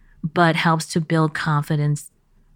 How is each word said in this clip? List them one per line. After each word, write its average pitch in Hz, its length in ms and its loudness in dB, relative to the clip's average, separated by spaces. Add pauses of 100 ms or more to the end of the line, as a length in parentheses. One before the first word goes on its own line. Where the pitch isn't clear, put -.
(220)
but 165 340 2
helps 165 300 0
to - 140 -2
build 156 340 0
confidence 147 760 -2 (460)